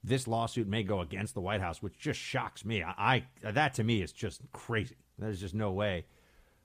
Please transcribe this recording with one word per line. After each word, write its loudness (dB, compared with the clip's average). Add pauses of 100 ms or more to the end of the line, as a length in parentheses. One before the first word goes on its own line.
this 2
lawsuit 2
may 2
go 2
against -4
the -2
White 0
House, -4
which -6
just -2
shocks -4
me. 0
I, 4 (200)
I, -2
that 2
to 2
me 4
is -4
just -6 (100)
crazy. -2 (220)
There's -4
just -4
no 2
way. 0 (600)